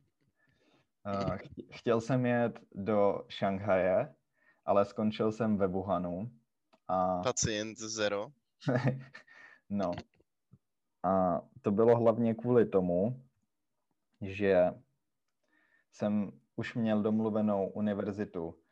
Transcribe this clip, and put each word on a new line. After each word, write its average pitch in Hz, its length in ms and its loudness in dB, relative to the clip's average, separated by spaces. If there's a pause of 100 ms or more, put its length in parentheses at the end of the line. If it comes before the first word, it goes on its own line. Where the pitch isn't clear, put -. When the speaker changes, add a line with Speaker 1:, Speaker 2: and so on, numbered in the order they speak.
(1080)
Speaker 1:
eh, 98 300 -4
ch-, - 120 -16 (220)
chtěl 117 300 0
jsem 127 240 0
jet 120 340 0 (160)
do 101 540 2
Šanghaje, 95 840 0 (500)
ale 101 200 4
skončil 107 460 -2
jsem 107 260 0
ve 95 100 2
Wuhanu. 92 640 -4 (560)
A 92 360 0
Speaker 2:
Pacient 110 540 -4
zero. 107 500 -4 (320)
Speaker 1:
<laughs> 127 640 -4 (460)
No. 98 220 -2 (1120)
A 92 380 2 (200)
to 110 100 0
bylo 113 260 6
hlavně 113 380 2
kvůli 120 300 4
tomu, 92 580 0 (1000)
že 95 520 2 (1160)
jsem 104 400 -2 (240)
už - 200 -8
měl 110 260 0
domluvenou 107 680 0
univerzitu 101 840 -6 (160)